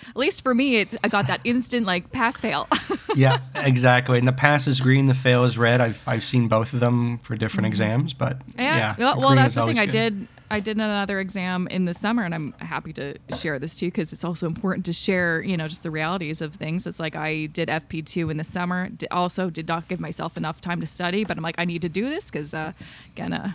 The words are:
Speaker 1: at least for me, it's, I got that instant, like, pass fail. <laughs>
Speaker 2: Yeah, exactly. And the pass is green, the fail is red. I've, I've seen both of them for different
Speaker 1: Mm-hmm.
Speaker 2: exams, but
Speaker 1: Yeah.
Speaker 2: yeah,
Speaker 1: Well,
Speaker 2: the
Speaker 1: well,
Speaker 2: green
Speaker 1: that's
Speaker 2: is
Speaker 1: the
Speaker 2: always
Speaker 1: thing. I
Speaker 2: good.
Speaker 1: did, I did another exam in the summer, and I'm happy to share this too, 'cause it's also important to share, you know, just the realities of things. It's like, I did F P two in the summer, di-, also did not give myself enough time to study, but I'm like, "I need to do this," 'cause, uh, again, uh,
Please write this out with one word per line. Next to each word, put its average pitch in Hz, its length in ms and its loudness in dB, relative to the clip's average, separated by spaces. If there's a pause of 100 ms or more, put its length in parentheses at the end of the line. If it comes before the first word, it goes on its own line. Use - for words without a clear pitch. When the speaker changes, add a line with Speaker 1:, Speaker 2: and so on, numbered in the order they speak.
Speaker 1:
at 240 80 -18
least 302 260 0
for 254 140 2
me, 254 220 4
it's, 202 260 0
I 208 60 2
got 208 180 2
that 185 160 -2
instant, 240 420 0
like, 180 280 -2
pass 240 260 0
fail. 156 320 -2
<laughs> - 60 2 (380)
Speaker 2:
Yeah, 135 240 6 (160)
exactly. 127 640 4
And 123 80 4
the 131 60 4
pass 143 340 4
is 131 140 2
green, 135 240 6
the 131 80 6
fail 123 320 4
is 113 120 2
red. 120 220 6
I've, 113 260 0
I've 113 180 -2
seen 117 260 2
both 113 240 2
of 120 80 -2
them 120 380 2
for 113 180 -6
different 110 300 0
Speaker 1:
Mm-hmm. 110 40 0
Speaker 2:
exams, 110 420 0
but - 280 -2 (160)
Speaker 1:
Yeah. 269 180 0
Speaker 2:
yeah, 107 240 0
Speaker 1:
Well, 254 160 2
Speaker 2:
the - 60 -2
Speaker 1:
well, 269 80 6
Speaker 2:
green 269 80 8
Speaker 1:
that's 269 140 6
Speaker 2:
is - 40 -4
Speaker 1:
the 117 60 2
Speaker 2:
always 165 160 2
Speaker 1:
thing. 214 60 4
I - 20 2
Speaker 2:
good. 220 340 0
Speaker 1:
did, 226 80 -10 (240)
I 214 80 0
did 214 180 -4
another 202 440 -2
exam 185 480 -4
in 185 160 0
the 175 80 -2
summer, 220 300 0
and 170 120 -4
I'm 156 240 -6
happy 160 340 -8
to 139 240 -10 (180)
share 151 220 -4
this 151 160 -8
too, 175 160 -4
'cause 165 240 -4
it's - 100 -8
also 175 220 -4
important 185 400 -2
to 170 80 -4
share, 175 480 0
you 185 160 -2
know, 160 100 -4
just 151 140 -10
the 170 100 -8
realities 156 500 -4
of 151 120 -6
things. 160 320 -4
It's 170 140 -8
like, 160 160 -6
I 156 320 -4
did 160 220 -4
F 160 200 -4
P 156 120 -6
two 160 280 -4
in 151 80 -4
the 156 60 -4
summer, 180 460 -4
di-, - 200 -10
also 180 400 0
did 160 180 -8
not 165 200 -4
give 180 120 -6
myself 165 380 -8
enough 160 240 -6
time 175 200 -4
to 165 60 -6
study, 180 360 -2
but 175 140 -4
I'm 160 60 -6
like, 165 140 -6
"I 170 80 -2
need 170 160 -4
to 175 80 -2
do 190 200 -2
this," 330 200 -6
'cause, 147 240 -8
uh, 156 200 -6 (400)
again, 170 200 -6
uh, 190 220 -6